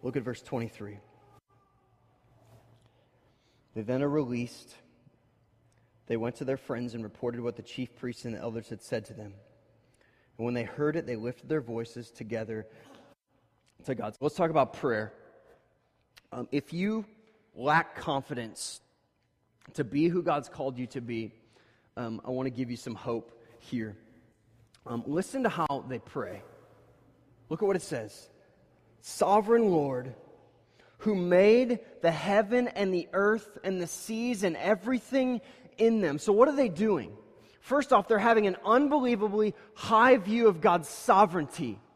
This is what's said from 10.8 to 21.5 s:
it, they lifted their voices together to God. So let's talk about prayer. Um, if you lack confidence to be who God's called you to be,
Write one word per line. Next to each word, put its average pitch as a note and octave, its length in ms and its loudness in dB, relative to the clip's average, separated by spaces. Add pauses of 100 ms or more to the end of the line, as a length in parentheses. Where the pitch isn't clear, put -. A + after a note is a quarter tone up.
it, E3 120 -6
they B2 80 -6
lifted A#2 340 -10
their D#3 120 -2
voices A#2 500 -10
together A2 560 -8 (1160)
to C3+ 100 -4
God. G#2+ 180 -8
So - 80 -20
let's D3 140 -2
talk E3 160 0
about D3+ 220 2
prayer. A2 380 -2 (1200)
Um, A#2+ 200 -10
if C#3 200 -4
you G3+ 340 -4 (500)
lack D3 400 0
confidence C3 840 -8 (920)
to D3 100 -4
be C#3 240 0
who E3+ 140 0
God's D3 280 -2
called C3+ 280 -8
you B2+ 100 -6
to B2+ 140 -10
be, A2+ 320 -8 (600)